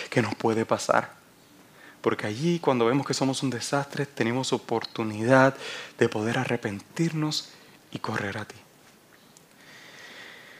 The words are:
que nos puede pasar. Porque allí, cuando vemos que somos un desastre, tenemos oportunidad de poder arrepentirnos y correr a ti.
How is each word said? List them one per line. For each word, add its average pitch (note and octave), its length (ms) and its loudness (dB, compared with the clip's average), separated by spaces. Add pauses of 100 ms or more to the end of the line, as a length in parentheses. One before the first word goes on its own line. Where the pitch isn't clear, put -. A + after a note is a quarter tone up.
(100)
que B2+ 120 4
nos G#2+ 120 -2
puede A2+ 320 0
pasar. - 480 2 (880)
Porque A2 240 0
allí, D3+ 320 0
cuando B2+ 260 2
vemos C3 220 2
que C3 80 -2
somos C3+ 280 0
un C3+ 60 0
desastre, C#3 560 -4
tenemos B2 480 -2
oportunidad A#2 1040 2 (440)
de A#2 120 6
poder A2+ 260 0
arrepentirnos C#3+ 1120 -2 (420)
y - 100 -10
correr G#2 360 -4
a G#2+ 80 -8
ti. - 120 -16 (2000)